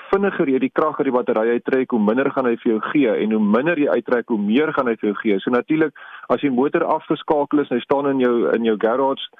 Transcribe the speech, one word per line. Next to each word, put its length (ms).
vinniger 380
jy 100
die 140
krag 260
uit 60
die 80
battery 360
uittrek, 420
hoe 120
minder 280
gaan 160
hy 100
vir 160
jou 80
gee, 280
en 220
hoe 100
minder 380
jy 100
uittrek, 400
hoe 100
meer 340
gaan 140
hy 100
vir 140
jou 40
gee. 240
So 120
natuurlik, 440
as 120
die 100
motor 340
afgeskakel 760
is 100
en 60
hy 60
staan 240
in 120
jou, 340
in 120
jou 120
garage, 460